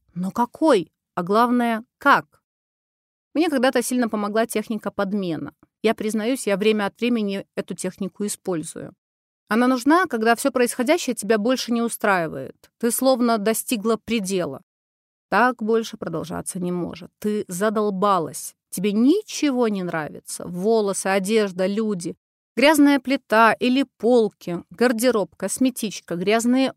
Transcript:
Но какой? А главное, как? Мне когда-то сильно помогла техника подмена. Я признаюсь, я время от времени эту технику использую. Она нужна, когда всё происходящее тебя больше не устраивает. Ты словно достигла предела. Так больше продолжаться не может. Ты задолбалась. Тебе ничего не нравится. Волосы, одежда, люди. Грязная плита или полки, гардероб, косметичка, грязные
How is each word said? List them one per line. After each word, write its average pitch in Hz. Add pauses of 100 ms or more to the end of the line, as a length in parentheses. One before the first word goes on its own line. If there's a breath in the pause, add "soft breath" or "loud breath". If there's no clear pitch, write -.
(140)
Но 185
какой? 202 (240)
А 180
главное, 233 (140)
как? - (920)
Мне 320
когда-то 262
сильно 247
помогла 214
техника 214
подмена. 190 (300)
Я 220
признаюсь, 220
я 202
время 208
от -
времени 214
эту 190
технику 185
использую. - (540)
Она 240
нужна, 285
когда 233
всё 269
происходящее 254
тебя 220
больше 240
не 233
устраивает. 170
Ты 233
словно 240
достигла 220
предела. 185 (680)
Так 233
больше 226
продолжаться 170
не 180
может. 170
Ты 208
задолбалась. 196 (140)
Тебе 202
ничего 254
не 196
нравится. 165
Волосы, 196
одежда, 196
люди. 202 (400)
Грязная 285
плита 226
или 254 (140)
полки, 208
гардероб, 226
косметичка, 208
грязные 233